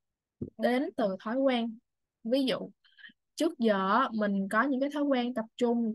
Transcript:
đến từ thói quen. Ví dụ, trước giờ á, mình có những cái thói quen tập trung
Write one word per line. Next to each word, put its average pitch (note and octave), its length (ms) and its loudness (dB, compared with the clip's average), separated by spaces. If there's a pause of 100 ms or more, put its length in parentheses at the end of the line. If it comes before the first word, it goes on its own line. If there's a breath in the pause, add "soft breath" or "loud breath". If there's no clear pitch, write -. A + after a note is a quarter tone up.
(580)
đến B3 400 0
từ G3+ 220 0
thói A3+ 180 -4
quen. A#3+ 400 0 (460)
Ví C4 220 0
dụ, F#3+ 260 -2 (640 loud breath)
trước D#4+ 240 0
giờ G3 320 2
á, A#3+ 220 4
mình G3+ 380 0
có A3 120 2
những C4+ 160 0
cái C#4 140 0
thói D4 100 -2
quen B3 300 0
tập A3+ 120 -4 (120)
trung A#3 360 0